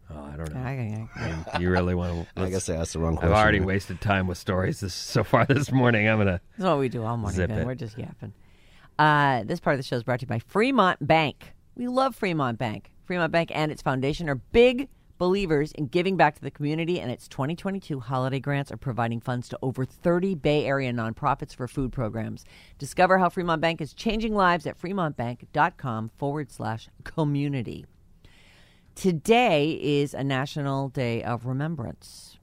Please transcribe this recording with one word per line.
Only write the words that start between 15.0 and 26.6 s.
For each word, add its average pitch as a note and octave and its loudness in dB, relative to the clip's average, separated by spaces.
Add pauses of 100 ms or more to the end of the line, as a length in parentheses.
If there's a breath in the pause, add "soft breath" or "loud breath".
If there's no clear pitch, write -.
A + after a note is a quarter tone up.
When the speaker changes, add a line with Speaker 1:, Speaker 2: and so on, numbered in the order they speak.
Speaker 2:
believers F3+ 2
in D3 -4
giving F3 0
back D3+ 2
to - -20
the C#3 -8
community, D#3+ -2
and G2+ -6
its - -10
twenty D3+ -4
twenty-two F#3+ -8
holiday C3 -2
grants C#3 -4
are A2+ -10
providing A#2 -2
funds B2 -6
to - -12
over C3 -4
thirty F3+ 0
Bay D3 2
Area C3+ 0
nonprofits A#2+ -4
for B2 -8
food B2+ -4
programs. A2 -6 (340 loud breath)
Discover F3+ 4
how F3+ 4
Fremont E3+ 0
Bank E3 0
is C#3+ -8
changing A3 -2
lives F3+ 4
at - -8
fremont F#3 -4
bank A#2+ -6
dot D#3+ 2
com A2 -6
forward C#3+ -6
slash A2+ -8 (140)